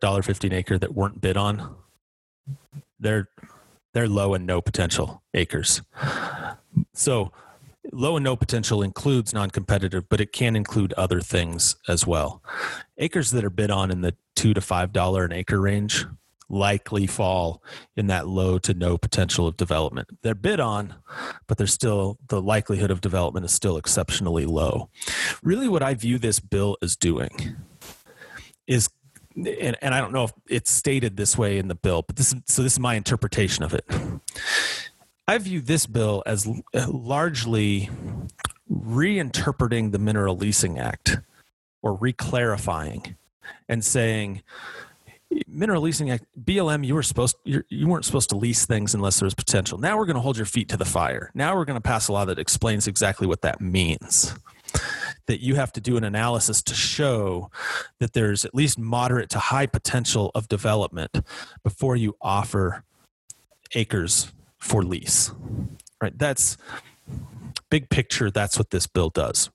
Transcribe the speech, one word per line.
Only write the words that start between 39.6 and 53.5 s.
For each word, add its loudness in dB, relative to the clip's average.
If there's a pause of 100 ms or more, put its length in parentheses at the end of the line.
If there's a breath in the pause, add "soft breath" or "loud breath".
the 0
Mineral 2
Leasing 0
Act -2 (640 soft breath)
or -2
reclarifying -2 (520 loud breath)
and -2
saying, 0 (1040 loud breath)
"Mineral 0
Leasing 0
Act, -2 (180)
B 2
L 2
M, 0
you 0
were 2
supposed, 2
you're, 0
you 0
weren't 2
supposed 0
to 0
lease 2
things 2
unless 2
there 2
was 0
potential. 0
Now 0
we're 2
gonna 0
hold 0
your -2
feet -2
to -2
the 0
fire. 0
Now 0
we're 0
gonna -4
pass 2
a 0
law 2
that -2
explains 0
exactly 0
what 0
that -2